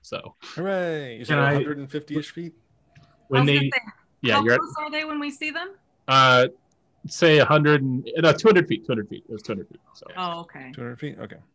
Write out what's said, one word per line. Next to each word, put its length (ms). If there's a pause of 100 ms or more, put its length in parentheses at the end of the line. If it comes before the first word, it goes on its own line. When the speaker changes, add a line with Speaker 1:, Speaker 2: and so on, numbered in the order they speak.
Speaker 1:
So. 400
Speaker 2:
Hooray. 720
You 40
Speaker 3:
Can 80
Speaker 2:
said 120
Speaker 3:
I 140
Speaker 2:
a 20
hundred 240
and 120
fifty-ish 420
feet? 200 (760)
Speaker 3:
When 120
Speaker 4:
I 20
was 60
Speaker 3:
they 100
Speaker 4:
gonna 140
say, 80 (420)
Speaker 1:
Yeah, 120
Speaker 4:
how 100
Speaker 1:
you're 100
at 60
Speaker 4:
close 180
are 120
they 140
when 140
we 120
see 200
them? 200 (360)
Speaker 1:
Uh, 420 (600)
say 300
a 60
hundred 380
and, 260 (100)
no, 140
two 160
hundred 200
feet, 180
two 60
hundred 160
feet. 200
It 40
was 100
two 100
hundred 160
feet, 120 (140)
so. 120 (100)
Speaker 4:
Oh, 240
okay. 340
Speaker 2:
Two 80
hundred 180
feet? 200
Okay. 160 (180)